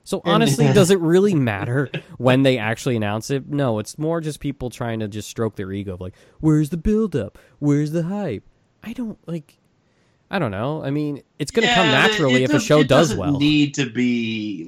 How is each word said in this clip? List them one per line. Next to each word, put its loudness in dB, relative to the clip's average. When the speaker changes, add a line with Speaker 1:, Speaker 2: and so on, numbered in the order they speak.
Speaker 1:
So -6
Speaker 2:
And 2
Speaker 1:
honestly, 2
Speaker 2:
<laughs> 4
Speaker 1:
does 6
it 4
really 4
matter -2
when 4
they 4
actually -2
announce -4
it? -6
No, -2
it's -10
more -4
just -8
people -8
trying -6
to -6
just -10
stroke -6
their -8
ego -8
of, -12
like, -12
"Where's 2
the -6
build-up? -2
Where's 0
the -2
hype?" -6
I -14
don't, -10
like, -12
I -2
don't -2
know. -4
I -6
mean, -4
it's -6
gonna 2
come 4
Speaker 3:
Yeah, 2
Speaker 1:
naturally 2
Speaker 3:
it 4
Speaker 1:
if 0
a 0
Speaker 3:
does-, 2
Speaker 1:
show 4
Speaker 3:
it 4
Speaker 1:
does 6
Speaker 3:
doesn't -4
Speaker 1:
well. -2
Speaker 3:
need 2
to -2
be, -2